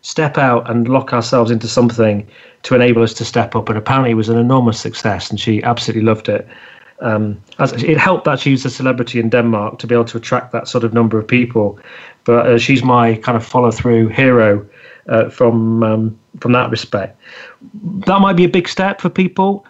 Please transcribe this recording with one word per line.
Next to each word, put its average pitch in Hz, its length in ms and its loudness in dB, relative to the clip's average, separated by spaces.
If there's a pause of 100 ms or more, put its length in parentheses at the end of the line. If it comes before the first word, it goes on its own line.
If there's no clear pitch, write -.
step 151 340 -4
out 123 320 0
and 117 200 0
lock 127 260 -2
ourselves 117 360 0
into 113 180 -2
something 117 580 2 (380)
to 131 100 0
enable 123 280 4
us 113 120 0
to 117 100 -8
step - 300 -4
up. 110 140 -4
And 107 100 -2
apparently 131 320 0
it 113 40 0
was 110 140 0
an 117 80 2
enormous 120 420 2
success, 107 520 -6
and 104 100 -6
she 107 220 -2
absolutely 113 400 -2
loved 110 260 0
it. 104 180 -2 (540)
Um, 107 400 -4 (180)
as, 127 140 -2
it 147 240 0
helped 180 280 0
that 139 160 0
she 143 100 0
was 131 140 2
a 131 60 -4
celebrity 123 500 -2
in 113 100 -2
Denmark 113 480 0
to - 80 -10
be 120 80 0
able 120 120 2
to 117 120 -10
attract - 340 -6
that - 160 -6
sort 120 160 -2
of 107 80 -2
number 113 260 2
of 107 100 -4
people. 117 500 0 (460)
But, 120 220 2
uh, 120 120 4
she's 135 240 2
my 120 320 4
kind 113 220 -2
of 113 100 -6
follow-through 117 640 2
hero, 110 580 2 (420)
uh, 113 220 0
from, 113 540 2
um, 110 340 0 (220)
from 120 120 0
that 123 180 0
respect. - 480 -6 (880)
That 196 140 4
might 196 160 2
be 180 80 6
a 170 40 4
big 180 200 0
step 196 320 -4
for 180 80 -2
people. 190 600 -2